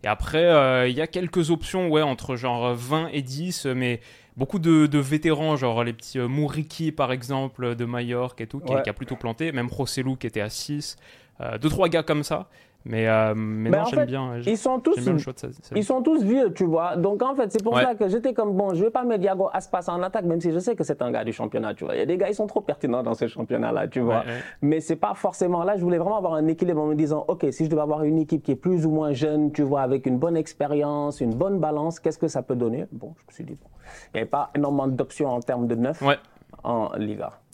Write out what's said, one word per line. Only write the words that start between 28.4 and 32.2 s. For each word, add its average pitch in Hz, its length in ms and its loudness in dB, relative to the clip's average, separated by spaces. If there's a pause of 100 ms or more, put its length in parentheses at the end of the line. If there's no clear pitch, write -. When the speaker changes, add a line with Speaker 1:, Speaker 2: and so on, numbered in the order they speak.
Speaker 2:
qui - 100 -2
est 131 40 2
plus 175 300 2
ou 156 60 4
moins 151 200 2
jeune, 151 400 2
tu 151 120 0
vois, 139 180 2
avec 131 240 0
une 127 120 2
bonne 165 200 0
expérience, 147 840 -2
une 117 140 0
bonne 190 260 0
balance, 156 400 -2
qu'est-ce 160 200 -2
que 160 100 0